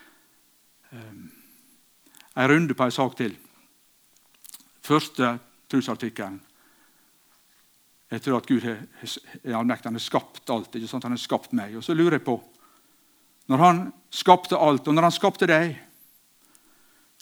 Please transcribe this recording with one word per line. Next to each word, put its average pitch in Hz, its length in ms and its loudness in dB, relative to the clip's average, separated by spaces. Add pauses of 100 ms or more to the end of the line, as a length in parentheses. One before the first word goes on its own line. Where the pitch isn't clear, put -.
(920)
Ehm, 110 380 -20 (1080)
en 131 140 2
runde 151 260 2
på 131 80 0
en 120 80 -2
sak 131 240 -2
til. 113 160 -6 (1500)
Første 127 540 0 (340)
trosartikkelen. 110 720 -4 (1700)
Jeg 113 140 -10
tror 127 160 0
at - 80 -16
Gud 120 180 0
har, 113 140 -6 (180)
har, - 140 -12 (320)
er 123 100 -6
allmektig, 120 320 -2
han 113 120 -6
har - 40 -8
skapt - 480 -6
alt, - 240 -6
ikke 113 160 -8
sant? 123 160 -8
Han 123 80 -4
har 117 80 -8
skapt - 320 -4
meg. 107 240 -4
Og 113 80 -14
så 170 80 -2
lurer 160 240 2
jeg - 80 -6
på, 120 140 -2 (1120)
når 135 120 4
han 175 180 6 (300)
skapte 180 480 4
alt, 143 300 2
og 147 60 4
når 165 120 4
han 160 80 2
skapte 190 320 0
deg, 165 300 2 (1500)